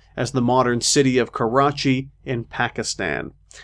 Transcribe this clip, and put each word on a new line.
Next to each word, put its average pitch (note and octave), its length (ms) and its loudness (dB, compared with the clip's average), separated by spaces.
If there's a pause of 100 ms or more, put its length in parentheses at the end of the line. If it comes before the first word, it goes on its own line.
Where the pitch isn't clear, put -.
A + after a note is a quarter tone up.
(160)
as B2 140 -4
the C3 120 0
modern A#2+ 380 2
city C3 380 2
of A#2 140 0
Karachi C3+ 800 0 (140)
in A#2+ 200 -6
Pakistan. D#2 880 -4 (320)